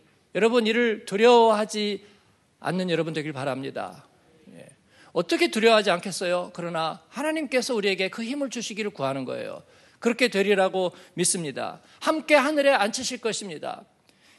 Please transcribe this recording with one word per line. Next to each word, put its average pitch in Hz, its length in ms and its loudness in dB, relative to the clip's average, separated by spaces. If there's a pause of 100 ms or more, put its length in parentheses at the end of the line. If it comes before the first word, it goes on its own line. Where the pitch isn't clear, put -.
(360)
여러분, 220 320 2
이를 220 380 0
두려워하지 214 1000 4 (540)
않는 180 300 -2
여러분 160 240 0
되길 156 180 -4
바랍니다. 131 760 -8 (1040)
어떻게 277 360 0
두려워하지 214 420 4
않겠어요? 175 600 -2
그러나 165 560 -6
하나님께서 269 680 -2
우리에게 190 340 0
그 226 140 -8
힘을 277 260 -6
주시기를 208 420 -8
구하는 135 340 -4
거예요. 117 380 -10 (360)
그렇게 240 280 0
되리라고 190 640 2 (220)
믿습니다. 143 680 -4 (220)
함께 311 340 2
하늘에 285 360 4
앉히실 240 480 -2
것입니다. 170 640 -8 (560)